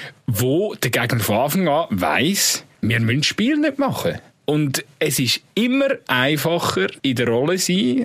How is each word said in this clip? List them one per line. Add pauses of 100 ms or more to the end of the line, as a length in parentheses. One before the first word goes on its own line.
(260)
wo
der
Gegner
von
Anfang
an
weiss, (160)
wir
müssen
das
Spiel
nicht
machen. (320)
Und (140)
es
ist (140)
immer (200)
einfacher (120)
in
der
Rolle
sein,